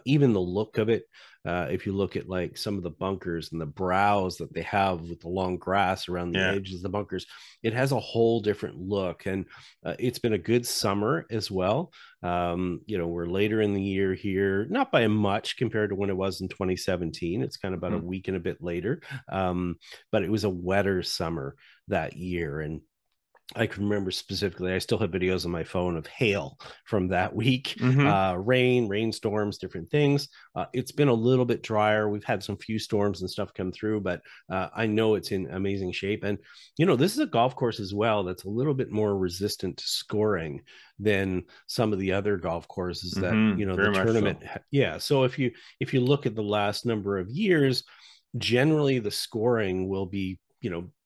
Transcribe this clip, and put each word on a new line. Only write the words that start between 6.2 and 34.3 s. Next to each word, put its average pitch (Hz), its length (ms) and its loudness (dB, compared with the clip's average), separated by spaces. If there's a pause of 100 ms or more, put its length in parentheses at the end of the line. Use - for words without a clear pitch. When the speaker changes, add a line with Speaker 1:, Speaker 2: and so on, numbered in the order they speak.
Speaker 1:
the 95 80 0
Speaker 2:
Yeah. 95 140 2
Speaker 1:
edges 95 240 -4
of 90 60 -12
the 98 60 -6
bunkers, 98 380 -6 (340)
it 110 120 0
has 135 180 0
a 123 80 2
whole 117 420 2
different 101 360 -2
look. 92 500 -4
And, 95 180 -2 (400)
uh, 85 140 -4
it's 120 200 -2
been 113 140 0
a 101 60 4
good 120 260 2
summer 110 640 0
as 107 220 -4
well. 104 400 0 (320)
Um, 87 640 -2
you 104 120 -4
know, 85 100 -2
we're 85 180 -4
later 104 340 2
in 104 140 2
the 98 100 0
year 98 300 0
here, 98 560 0
not 254 240 0
by 127 140 6
much 104 500 0
compared 107 320 0
to 98 80 -4
when 98 120 -2
it 95 60 -2
was 95 240 -2
in 95 80 -6
twenty 92 300 -2
seventeen. 87 680 -2
It's - 140 -8
kind 95 160 -6
of 87 60 -6
about 87 120 -4
a 85 60 0
Speaker 2:
Mm-hmm. 82 100 -6
Speaker 1:
week 95 220 -6
and 95 80 -2
a - 20 -6
bit 85 220 -6
later. 87 400 -4 (280)
Um, 90 460 -2 (340)
but 104 140 2
it 90 80 -2
was 107 140 0
a 104 40 2
wetter 92 540 2
summer 80 540 -4 (320)
that 85 260 -2
year. 85 460 -4
And 78 180 -6 (760)
I 110 100 2
can 98 160 -6
remember 101 260 0
specifically, 90 640 -4
I 95 80 2
still - 200 0
have 98 120 -2
videos 92 340 0
on 87 60 -4
my 82 140 -4
phone 90 320 -2
of 80 100 -8
hail - 500 -2 (280)
from 92 240 0
that 92 260 0
week, 127 420 0
Speaker 2:
Mm-hmm. 131 300 4
Speaker 1:
uh, 95 280 4
rain, 123 520 4
rainstorms, 104 680 0
different 87 340 -10
things. 143 380 2 (260)
Uh, 90 160 -4
it's 127 220 -6
been 143 160 4
a 120 40 6
little 123 300 4
bit 117 180 0
drier. 107 480 2
We've 104 140 -4
had 104 180 -2
some 101 160 -6
few 110 220 -4
storms 101 400 0
and 92 100 -4
stuff - 240 -8
come 92 200 -6
through, 107 260 -2
but, 90 220 -2 (280)